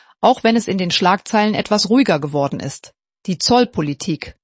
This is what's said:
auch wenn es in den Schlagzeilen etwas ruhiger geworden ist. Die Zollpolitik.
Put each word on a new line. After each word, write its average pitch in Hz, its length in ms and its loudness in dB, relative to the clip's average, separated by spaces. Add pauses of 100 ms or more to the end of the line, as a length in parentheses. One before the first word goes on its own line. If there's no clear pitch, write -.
(200)
auch 240 220 2
wenn 226 140 2
es 220 100 -2
in 190 120 -2
den 180 120 -2
Schlagzeilen 208 640 0
etwas 208 340 -2
ruhiger 214 300 2
geworden 143 400 -4
ist. - 360 -12 (320)
Die 185 120 -4
Zollpolitik. 165 1040 -2